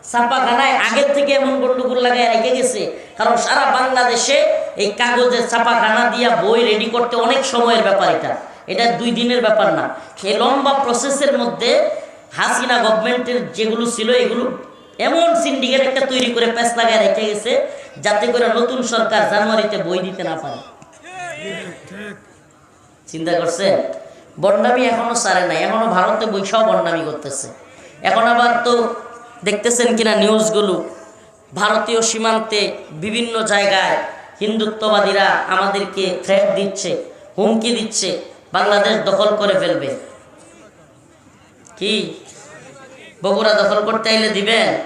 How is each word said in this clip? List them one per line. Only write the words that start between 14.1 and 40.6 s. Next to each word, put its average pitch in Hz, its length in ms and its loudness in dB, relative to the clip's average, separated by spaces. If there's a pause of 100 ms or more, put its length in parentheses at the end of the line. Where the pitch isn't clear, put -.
এগুলো 240 440 0 (420)
এমন 339 440 2
সিন্ডিকেট 262 380 0
একটা 262 240 0
তৈরি 254 260 0
করে 233 140 2
প্যাঁচ 233 320 0
লাগায় 220 300 4
রেখে 214 180 0
গেছে, 233 420 -2 (340)
যাতে 208 260 0
করে 240 200 2
নতুন 240 360 0
সরকার 220 460 0
জানুয়ারিতে 208 480 0
বই 175 220 -2
দিতে 185 240 -6
না 165 120 -4
পারে। - 440 -12 (2250)
চিন্তা 165 320 -2
করছে? 170 440 2 (560)
বন্ডামি 226 460 4
এখনো 233 300 0
ছাড়ে 185 320 0
নাই, 165 160 0
এখনো 220 240 0
ভারতে 214 380 2
বৈশাও 214 400 0
বন্ডামি 170 400 0
করতেছে। 147 420 -8 (540)
এখন 226 260 2
আবার 240 360 2
তো 240 320 0 (500)
দেখতেছেন 226 520 0
কিনা 220 180 2
নিউজগুলো, 202 680 2 (720)
ভারতীয় 220 460 0
সীমান্তে 220 760 0 (140)
বিভিন্ন 220 540 -4
জায়গায় 196 520 2 (440)
হিন্দুত্ববাদীরা 202 1080 0
আমাদেরকে 196 760 -2
থ্রেট 196 320 2
দিচ্ছে, 190 480 -4 (340)
হুমকি 226 380 2
দিচ্ছে, 196 460 -4 (320)
বাংলাদেশ 202 520 2
দখল 202 300 2
করে 196 240 2
ফেলবে। 151 380 -2 (1800)